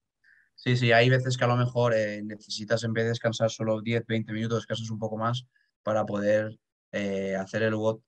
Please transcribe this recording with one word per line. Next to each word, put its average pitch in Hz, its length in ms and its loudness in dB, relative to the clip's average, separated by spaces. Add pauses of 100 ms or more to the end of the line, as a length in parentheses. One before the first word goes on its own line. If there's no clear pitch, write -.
(540)
Sí, 123 220 0
sí, 120 160 4
hay 117 180 8
veces 127 260 2
que - 80 -2
a 120 40 4
lo 123 80 2
mejor, 120 380 2
eh, 104 280 -2
necesitas 107 640 -4
en 113 80 -2
vez 113 120 0
de 113 60 0
descansar 113 400 0
solo 110 300 -2
diez, 113 260 -2
veinte 110 260 -2
minutos, 113 260 -2
descansas 110 320 -8
un 110 80 -8
poco 107 180 -6
más 117 300 -2 (360)
para 107 220 0
poder, 104 540 0 (340)
eh, 98 440 -2
hacer 95 260 -4
el 110 120 2
wod 110 340 0